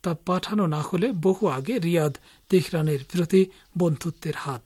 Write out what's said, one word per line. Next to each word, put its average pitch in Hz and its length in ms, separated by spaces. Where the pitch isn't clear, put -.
তা 180 100
পাঠানো 190 420
না 151 160
হলে 185 240
বহু 190 280
আগে 156 300
রিয়াদ 165 360
তেহরানের 156 540
প্রতি 180 360
বন্ধুত্বের 160 600
হাত 127 300